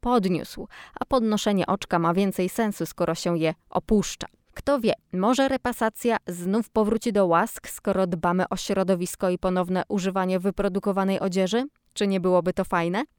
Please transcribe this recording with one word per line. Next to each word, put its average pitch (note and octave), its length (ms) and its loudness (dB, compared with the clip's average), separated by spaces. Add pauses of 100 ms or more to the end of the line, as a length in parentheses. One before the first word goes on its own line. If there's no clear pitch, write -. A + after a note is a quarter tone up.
podniósł. F#3+ 680 0 (320)
A - 40 -2
podnoszenie G#3+ 640 2
oczka F#3 320 -2
ma E3+ 160 2
więcej F#3+ 340 0
sensu, G#3 380 -2
skoro E3+ 280 -2
się E3+ 240 -2
je D#3+ 160 0 (160)
opuszcza. - 560 0 (280)
Kto C#4 260 0
wie, G#3+ 140 2 (180)
może A#3+ 360 2
repasacja A#3+ 680 -2 (100)
znów F#3 440 -2
powróci A3 420 0
do G3 140 4
łask, E3+ 420 0
skoro F#3+ 380 -2
dbamy F3 420 0
o F#3 80 -4
środowisko F#3+ 760 0
i F3+ 80 -2
ponowne F#3 500 0
używanie F#3 500 0
wyprodukowanej F#3+ 840 0
odzieży? F#3+ 440 0 (300)
Czy G#3 120 0
nie F#3+ 140 2
byłoby F3+ 320 2
to F#3+ 120 -2
fajne? F3+ 400 0 (140)